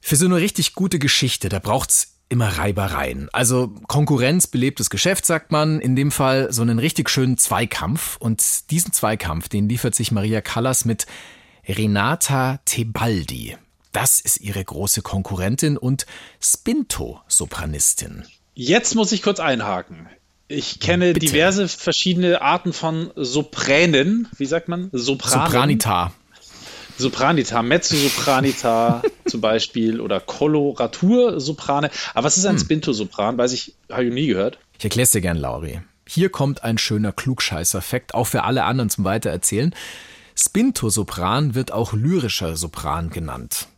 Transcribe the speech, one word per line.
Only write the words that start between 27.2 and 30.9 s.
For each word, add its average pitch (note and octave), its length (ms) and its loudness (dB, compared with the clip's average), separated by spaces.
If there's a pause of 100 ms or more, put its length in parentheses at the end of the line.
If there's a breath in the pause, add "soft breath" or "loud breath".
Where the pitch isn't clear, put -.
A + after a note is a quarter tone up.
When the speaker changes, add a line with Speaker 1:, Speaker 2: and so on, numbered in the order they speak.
Speaker 2:
Mezzosopranita C3 1400 2 (120)
<laughs> - 120 -20
zum A#2 140 -4
Beispiel A2+ 600 0
oder G2+ 200 -2
Koloratursoprane. D3+ 1700 0 (220 loud breath)